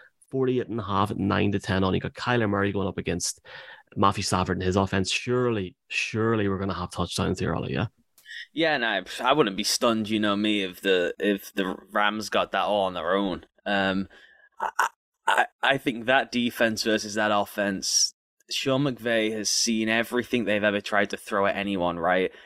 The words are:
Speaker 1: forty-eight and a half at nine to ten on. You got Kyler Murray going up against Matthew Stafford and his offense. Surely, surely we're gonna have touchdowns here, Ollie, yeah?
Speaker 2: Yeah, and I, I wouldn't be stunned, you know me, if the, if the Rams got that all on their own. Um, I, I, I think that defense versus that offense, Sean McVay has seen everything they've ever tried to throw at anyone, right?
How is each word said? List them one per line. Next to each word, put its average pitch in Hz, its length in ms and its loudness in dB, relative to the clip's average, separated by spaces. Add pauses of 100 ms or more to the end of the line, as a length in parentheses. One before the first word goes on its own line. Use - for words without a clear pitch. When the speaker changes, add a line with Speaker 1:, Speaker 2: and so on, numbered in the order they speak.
(300)
Speaker 1:
forty-eight 127 380 0
and 110 100 -4
a 113 40 -6
half 101 280 0
at - 60 -4
nine 98 340 2
to 101 80 -2
ten 95 240 0
on. 92 100 2
You 92 60 0
got - 160 -8
Kyler 120 340 0
Murray 98 220 0
going 95 160 -2
up 90 100 -4
against 87 440 -4 (540)
Matthew 98 260 2
Stafford 92 360 0
and 92 60 -4
his 92 120 0
offense. 98 360 2
Surely, 120 640 -2 (120)
surely 110 600 0
we're 95 120 0
gonna 98 160 -4
have 90 160 -6
touchdowns 90 480 -2
here, - 160 -2
Ollie, - 180 -4
yeah? 98 140 -2 (640)
Speaker 2:
Yeah, 156 220 0
and 123 100 -2
I, 104 160 0 (180)
I 123 140 4
wouldn't 110 240 4
be 110 60 -2
stunned, 113 480 0
you 107 80 2
know 104 160 2
me, 104 260 0
if 90 180 -6
the, 90 380 2
if 101 380 0
the 92 200 -2 (160)
Rams 104 380 0
got 95 220 0
that 95 140 0
all 98 200 2
on 92 80 -2
their 87 220 0
own. 95 300 -2 (200)
Um, 95 420 0 (520)
I, - 100 -4 (560)
I, - 200 2 (180)
I 135 160 2
think 117 260 -4
that 127 260 2
defense 117 520 0
versus 107 320 0
that 107 180 2
offense, 101 800 0 (380)
Sean 135 320 0
McVay 113 520 0
has 107 140 -2
seen 110 400 2
everything 117 560 0
they've 101 180 2
ever 104 180 2
tried 101 280 0
to - 80 -4
throw 101 300 0
at - 80 0
anyone, 92 420 -2
right? 90 340 2 (140)